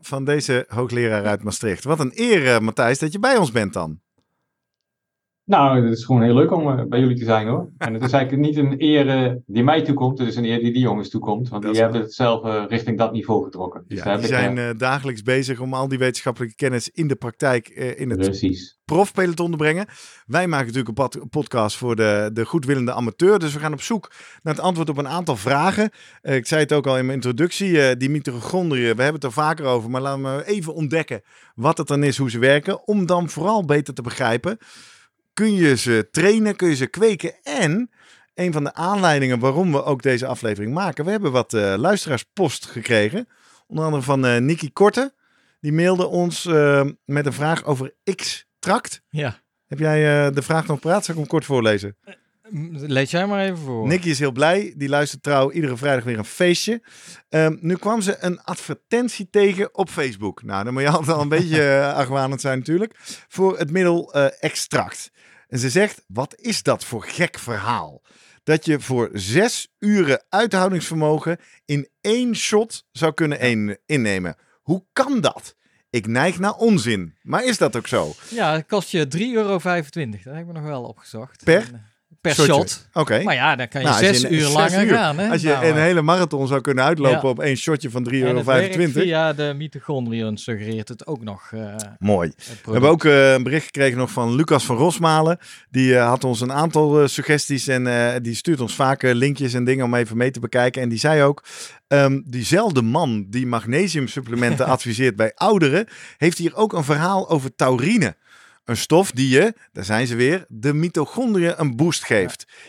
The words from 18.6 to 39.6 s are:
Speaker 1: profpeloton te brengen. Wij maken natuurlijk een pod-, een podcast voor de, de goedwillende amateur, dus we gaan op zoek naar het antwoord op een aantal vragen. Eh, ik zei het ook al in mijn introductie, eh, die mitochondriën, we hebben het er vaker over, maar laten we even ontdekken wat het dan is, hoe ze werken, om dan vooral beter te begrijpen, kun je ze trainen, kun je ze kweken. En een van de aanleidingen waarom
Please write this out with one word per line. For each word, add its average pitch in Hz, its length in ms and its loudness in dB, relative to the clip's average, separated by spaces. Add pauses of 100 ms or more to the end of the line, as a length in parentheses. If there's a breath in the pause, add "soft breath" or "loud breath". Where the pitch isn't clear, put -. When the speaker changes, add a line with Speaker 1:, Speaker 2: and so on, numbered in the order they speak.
Speaker 1:
profpeloton 175 640 0
te 165 60 -4
brengen. 156 300 0 (400 loud breath)
Wij 170 200 0
maken 143 200 -2
natuurlijk 117 320 -4
een 135 60 0
pod-, 123 180 -4
een 117 60 -16
podcast 117 480 -2
voor 120 200 -2
de, 107 360 2
de 110 120 -2
goedwillende 131 480 0
amateur, 143 460 2
dus 156 160 -4
we 147 60 -8
gaan 151 120 -4
op 143 100 -10
zoek - 280 -4 (320 loud breath)
naar 156 120 -2
het - 80 -6
antwoord 165 260 0
op 143 100 -4
een 143 100 -4
aantal 160 280 -2
vragen. 151 540 0 (320 loud breath)
Eh, 139 120 -2
ik 127 120 -2
zei 156 140 0
het 147 120 0
ook 147 140 2
al 131 120 2
in 127 80 0
mijn 135 100 -4
introductie, 147 640 0
eh, 131 160 4
die 135 120 -2
mitochondriën, 143 720 -2 (140)
we 120 60 0
hebben 143 120 2
het 139 100 -6
er 127 80 -6
vaker 156 320 -2
over, 120 260 0
maar 127 100 -4
laten 135 360 -4
we 147 100 -8
even 175 280 -4
ontdekken 151 480 -4 (320 soft breath)
wat 139 240 0
het 151 80 -4
dan 143 160 0
is, 139 140 2
hoe 135 140 -2
ze 117 80 -6
werken, 143 480 0
om 208 200 0
dan 175 220 0
vooral 202 360 -2
beter 147 300 0
te 127 80 -12
begrijpen, 127 560 -4 (760 loud breath)
kun 214 200 0
je 160 220 4
ze 113 340 2
trainen, 208 460 2
kun 185 120 0
je 156 60 2
ze 131 120 -2
kweken. 202 460 0 (100)
En 233 480 -2 (440 soft breath)
een 180 180 -2
van 151 120 -2
de 143 100 -6
aanleidingen 156 640 2
waarom 143 340 2